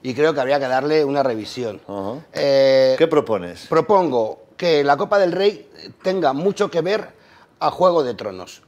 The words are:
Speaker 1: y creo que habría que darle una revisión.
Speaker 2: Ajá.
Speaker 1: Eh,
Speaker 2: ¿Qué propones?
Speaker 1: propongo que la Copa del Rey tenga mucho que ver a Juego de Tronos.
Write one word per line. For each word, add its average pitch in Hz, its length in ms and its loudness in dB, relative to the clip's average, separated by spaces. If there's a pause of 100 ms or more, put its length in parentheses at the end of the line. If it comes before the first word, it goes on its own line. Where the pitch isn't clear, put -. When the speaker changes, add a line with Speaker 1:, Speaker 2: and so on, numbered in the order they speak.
Speaker 1:
y 131 120 -8
creo 147 200 2
que 143 60 -2
habría 135 200 0
que 135 100 -4
darle 147 340 2
una 139 200 0
revisión. 110 680 -6
Speaker 2:
Ajá. 101 420 -8
Speaker 1:
Eh, 135 680 4
Speaker 2:
¿Qué 160 100 2
propones? 110 600 -2
Speaker 1:
propongo 160 760 0 (120)
que 165 300 0
la 143 100 4
Copa 202 240 0
del 180 140 2
Rey 196 360 -2 (320)
tenga 185 300 0
mucho 185 400 -2
que 170 100 -2
ver 196 280 -4 (500)
a 156 100 0
Juego 175 340 2
de 123 100 -4
Tronos. 95 540 -12